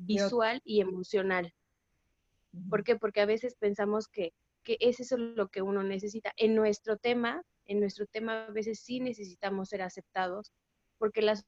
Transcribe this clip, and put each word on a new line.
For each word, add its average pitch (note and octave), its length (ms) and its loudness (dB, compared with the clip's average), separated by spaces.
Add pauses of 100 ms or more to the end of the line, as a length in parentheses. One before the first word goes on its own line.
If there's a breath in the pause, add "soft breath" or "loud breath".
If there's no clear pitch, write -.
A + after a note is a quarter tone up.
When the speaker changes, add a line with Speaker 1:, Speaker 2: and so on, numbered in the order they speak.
Speaker 1:
De G3+ 160 4
otro. A3+ 160 2
Speaker 2:
visual A3+ 240 2
y G#3 180 2
emocional. F#3 720 0 (1000)
Speaker 1:
Ujú. F3+ 160 -10
Speaker 2:
¿Por G#3 140 0
qué? A#3+ 120 2
Porque G#3 260 0
a G#3 40 4
veces A3+ 300 0
pensamos G#3 520 0
que, F3+ 260 -6 (300)
que - 160 -2
es B3 200 4
eso B3 180 -2
lo A#3 320 -2
que F#3+ 120 -6
uno G3 220 0
necesita. G3+ 540 -4
En A3 180 6
nuestro G#3+ 420 2
tema, A#3+ 460 0 (220)
en G3+ 140 0
nuestro G3+ 280 0
tema A3 400 -4
a G#3+ 40 -14
veces G#3+ 280 -4
sí B3 200 -6
necesitamos G3 680 -4
ser G3 120 -4
aceptados, F#3 680 -6 (460)
porque G#3+ 240 0
la G#3+ 140 6 (120)